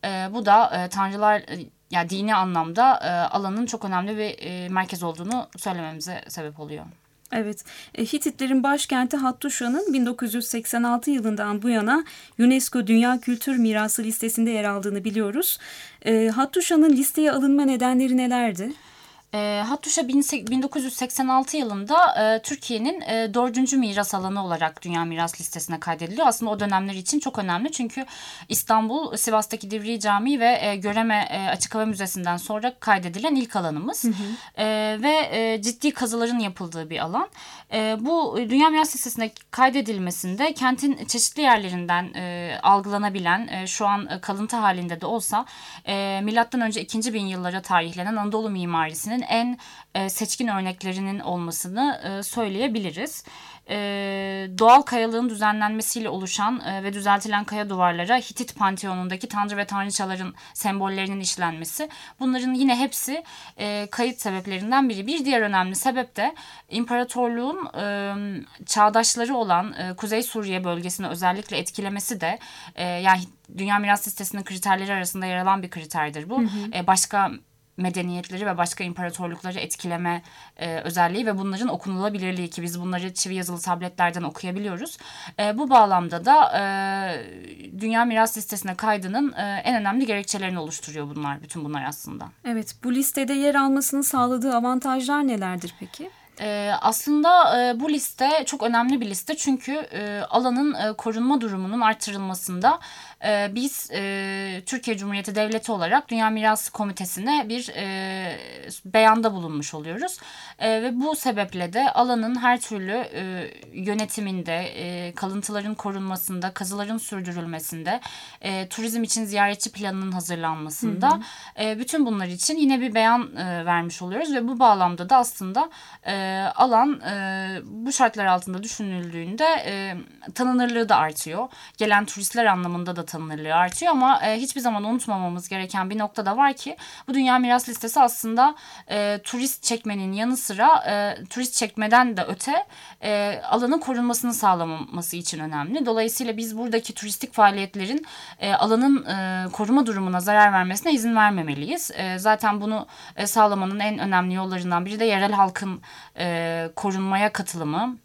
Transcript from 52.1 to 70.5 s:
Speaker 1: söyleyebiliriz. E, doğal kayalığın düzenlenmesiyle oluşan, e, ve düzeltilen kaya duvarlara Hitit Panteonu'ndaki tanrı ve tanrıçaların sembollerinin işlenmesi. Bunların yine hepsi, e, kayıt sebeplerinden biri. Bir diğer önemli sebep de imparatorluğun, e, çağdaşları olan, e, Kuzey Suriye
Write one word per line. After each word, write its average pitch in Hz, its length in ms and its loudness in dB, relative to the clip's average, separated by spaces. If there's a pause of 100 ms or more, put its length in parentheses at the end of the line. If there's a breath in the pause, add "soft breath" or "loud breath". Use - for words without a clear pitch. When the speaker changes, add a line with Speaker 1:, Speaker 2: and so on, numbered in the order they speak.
Speaker 1:
söyleyebiliriz. 214 1000 -4 (460 loud breath)
E, 196 60 -4 (840)
doğal 233 240 10
kayalığın 233 480 0
düzenlenmesiyle 214 800 -2
oluşan, 202 500 -2
e, 190 240 -6
ve 196 100 -4
düzeltilen 202 500 0
kaya 208 260 -4
duvarlara 180 480 2
Hitit - 380 -6
Panteonu'ndaki 185 720 -2
tanrı 208 300 -2
ve 202 80 -2
tanrıçaların 196 680 -4 (200 loud breath)
sembollerinin 196 680 -2
işlenmesi. 175 720 -4 (300 loud breath)
Bunların 254 340 0
yine 254 260 4
hepsi, 277 440 -4 (360 loud breath)
e, 208 320 -4
kayıt 247 300 -2
sebeplerinden 202 680 0
biri. 196 180 -4
Bir 294 180 -2
diğer 254 160 4
önemli 190 340 2
sebep 254 400 -2
de 247 200 -2 (340 loud breath)
imparatorluğun, 240 1120 -2
e, 202 340 -4 (520)
çağdaşları 226 720 4
olan, 196 380 0
e, 180 220 -8
Kuzey 214 280 -2
Suriye 196 400 -4